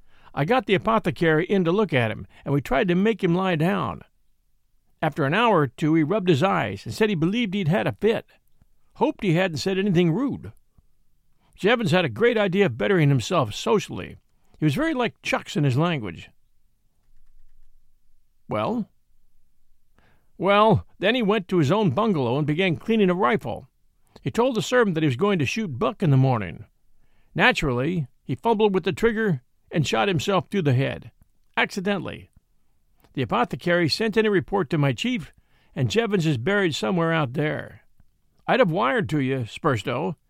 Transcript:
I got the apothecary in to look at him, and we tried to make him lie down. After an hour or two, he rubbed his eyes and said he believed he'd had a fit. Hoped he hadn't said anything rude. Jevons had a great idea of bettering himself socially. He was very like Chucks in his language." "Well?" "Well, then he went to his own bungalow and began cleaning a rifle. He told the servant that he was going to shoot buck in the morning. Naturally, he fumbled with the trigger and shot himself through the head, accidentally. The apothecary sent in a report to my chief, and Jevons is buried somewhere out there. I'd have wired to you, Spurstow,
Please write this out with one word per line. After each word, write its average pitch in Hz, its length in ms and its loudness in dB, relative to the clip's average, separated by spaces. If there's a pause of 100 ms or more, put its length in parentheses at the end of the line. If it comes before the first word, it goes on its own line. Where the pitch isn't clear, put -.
(340)
I 143 120 -2
got 233 180 2
the 220 100 0
apothecary 170 680 0
in 196 200 0
to 165 80 0
look 202 200 0
at 120 180 2
him, 107 160 -10 (160)
and 139 120 -2
we 143 80 0
tried 247 260 0
to 175 60 2
make 202 280 0
him 170 120 2
lie 185 220 0
down. 160 440 -2 (1000)
After 151 240 0
an 143 80 0
hour 214 240 4
or 147 80 2
two, 151 280 -2
he 165 80 4
rubbed 180 280 0
his 139 120 4
eyes 151 440 -2
and 117 80 -10
said 214 160 2
he 208 40 -2
believed 190 380 -2
he'd 196 160 -2
had 190 180 2
a 135 60 -2
fit. 208 380 -2 (640)
Hoped - 280 -2
he 180 120 2
hadn't 175 240 0
said 190 180 -2
anything 180 340 2
rude. 170 420 -4 (1040)
Jevons 220 360 0
had 175 160 2
a - 20 0
great 214 300 0
idea 202 260 2
of 127 140 -2
bettering 180 320 2
himself 135 440 0
socially. 180 640 -4 (420)
He - 60 -2
was 151 100 2
very 311 200 -2
like 240 260 -4
Chucks - 360 -6
in 156 80 2
his 131 120 2
language." 139 540 -4 (2250)
"Well?" 151 400 -4 (1500)
"Well, 202 480 4 (120)
then 202 160 2
he 254 80 0
went 208 260 0
to 185 100 0
his 143 120 4
own 202 200 2
bungalow 139 480 0
and 151 80 -2
began 156 300 -2
cleaning 214 340 2
a 180 40 2
rifle. 190 540 -2 (540)
He 139 80 -6
told 247 240 0
the 214 80 -2
servant 226 320 2
that 156 80 -2
he 156 60 4
was 123 80 0
going 196 240 0
to 131 60 0
shoot 175 320 -4
buck 226 240 -4
in 170 80 4
the 135 60 6
morning. 120 480 0 (720)
Naturally, 156 720 0 (180)
he 135 100 -6
fumbled 220 380 0
with 185 120 0
the 190 80 -2
trigger 208 500 0 (280)
and 156 160 0
shot 220 200 2
himself 185 420 0
through 202 140 -2
the 143 120 2
head, 131 360 -4 (460)
accidentally. 175 720 -4 (840)
The 139 80 -4
apothecary 175 640 0
sent 220 280 -2
in 220 100 4
a 214 40 2
report 190 400 0
to 165 80 0
my 139 140 2
chief, 226 400 -6 (420)
and 135 160 -2
Jevons 208 360 0
is 156 100 2
buried 180 380 0
somewhere 175 380 0
out 151 200 -2
there. 143 500 -6 (640)
I'd 202 140 4
have 208 100 4
wired 220 400 0
to 151 80 0
you, 131 280 -2
Spurstow, 135 680 -2 (140)